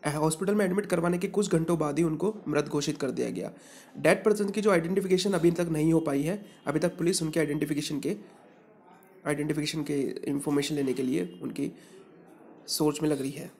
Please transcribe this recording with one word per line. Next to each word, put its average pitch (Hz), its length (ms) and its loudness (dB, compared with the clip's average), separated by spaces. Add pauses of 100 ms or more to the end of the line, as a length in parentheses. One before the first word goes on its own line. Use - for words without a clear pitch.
अ, 147 120 -2
हॉस्पिटल 160 380 0
में 208 100 4
एडमिट 190 200 -2
करवाने 175 320 2
के 185 100 -2
कुछ 196 240 0
घंटों 165 280 2
बाद 147 180 0
ही 165 60 4
उनको 175 320 0 (120)
मृत 147 180 0
घोषित 147 320 -2
कर 131 140 -2
दिया 123 180 -2
गया। - 220 -6 (460)
डेड 156 260 4
पर्सन 208 260 2
की 202 120 -2
जो 202 100 4
आइडेंटिफिकेशन 185 600 2
अभी 170 200 4
तक 170 200 0
नहीं 156 220 4
हो 160 60 6
पाई 143 220 0
है, 190 240 -4 (200)
अभी 147 140 0
तक 175 180 0
पुलिस 170 260 0
उनके 160 160 0
आइडेंटिफिकेशन 147 600 -2
के, 180 180 -4 (1080)
आइडेंटिफिकेशन 151 560 -2
के 143 180 -2 (260)
इन्फॉर्मेशन 143 480 0
लेने 135 180 0
के 131 100 -2
लिए 175 400 -2
उनकी 143 280 -4 (960)
सोच 151 340 0
में 156 80 2
लग 139 120 0
रही 135 100 -4
है। - 280 -12